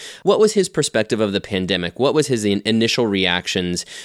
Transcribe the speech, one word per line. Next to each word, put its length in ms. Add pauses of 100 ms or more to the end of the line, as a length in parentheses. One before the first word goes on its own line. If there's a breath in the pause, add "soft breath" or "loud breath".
(240 loud breath)
What 160
was 140
his 140
perspective 540
of 100
the 100
pandemic? 560
What 160
was 140
his 160
in-, 220
initial 420
reactions, 800 (200 loud breath)